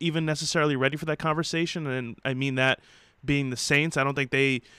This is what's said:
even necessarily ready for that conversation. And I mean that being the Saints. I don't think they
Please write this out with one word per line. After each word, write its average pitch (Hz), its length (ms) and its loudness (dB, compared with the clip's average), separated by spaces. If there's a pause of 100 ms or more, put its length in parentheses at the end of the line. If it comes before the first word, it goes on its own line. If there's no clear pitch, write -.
even 160 240 0
necessarily 151 520 0
ready 135 200 0
for 147 100 -8
that 151 120 -2
conversation. 160 680 -2
And 127 380 -6
I 131 100 0
mean 135 200 -2
that 131 260 2 (440)
being 139 260 0
the 120 60 -4
Saints. 151 400 2
I 135 80 2
don't 139 100 0
think 135 160 -2
they 135 320 2 (160)